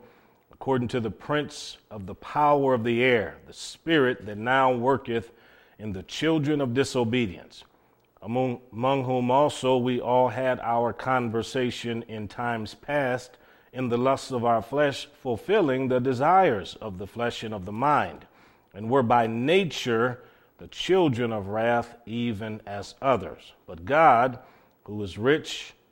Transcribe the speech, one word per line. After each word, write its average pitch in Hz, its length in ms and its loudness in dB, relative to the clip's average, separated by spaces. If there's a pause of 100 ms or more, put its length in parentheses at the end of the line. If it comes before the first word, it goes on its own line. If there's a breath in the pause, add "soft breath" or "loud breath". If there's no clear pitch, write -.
(500 soft breath)
according 131 380 -2
to 127 100 -2
the 110 120 -2
prince - 680 -6 (120)
of 104 180 -12
the 98 100 -12
power 147 580 2
of 117 80 2
the 117 220 2
air, 113 320 2 (100)
the - 60 -20
spirit 131 760 0
that 104 120 -10
now 131 340 4
worketh 120 580 0 (480 soft breath)
in 107 140 -10
the 92 100 -8
children 151 580 0
of 123 140 -2
disobedience, 120 880 -2 (600 soft breath)
among, 120 380 -2 (120)
among 131 320 0
whom 123 260 0
also 131 460 2
we 123 240 0
all 127 280 2
had 127 320 -2
our 117 320 0
conversation 117 1160 -2
in 107 180 -10
times 117 480 -6
past 131 640 -4 (340 soft breath)
in 127 160 -4
the 117 100 0
lusts 131 340 0
of 120 120 -2
our 117 180 4
flesh, 139 440 -2 (160)
fulfilling 135 640 0
the 127 140 2
desires 135 800 2
of 101 180 -10
the 98 80 -10
flesh 117 380 -6
and 110 100 -8
of 98 100 -10
the 101 80 -10
mind, 113 540 0 (480 soft breath)
and 107 160 -8
were 135 120 4
by 117 240 4
nature 123 960 0 (360 soft breath)
the 87 100 -20
children 135 640 2
of 101 160 -6
wrath, 117 560 0
even 110 600 -6
as 101 340 -10
others. 98 540 -2 (120)
But 85 180 -14
God, 127 540 6 (460 soft breath)
who 104 180 -8
is 98 140 -10
rich 131 560 -2 (200)